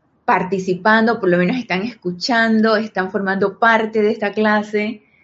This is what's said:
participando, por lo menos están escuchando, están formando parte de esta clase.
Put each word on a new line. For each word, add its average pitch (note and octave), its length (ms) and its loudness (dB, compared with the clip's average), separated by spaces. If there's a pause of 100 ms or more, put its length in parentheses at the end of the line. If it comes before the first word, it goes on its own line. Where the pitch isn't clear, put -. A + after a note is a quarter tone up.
(240)
participando, G#3+ 960 0
por F#3+ 80 0
lo F3 80 4
menos F3+ 220 0
están F#3 240 -4
escuchando, A3 920 0
están G3+ 360 -4
formando G3 460 -2
parte A3 440 2
de G#3 80 2
esta G#3 220 -4
clase. G#3+ 720 -2 (220)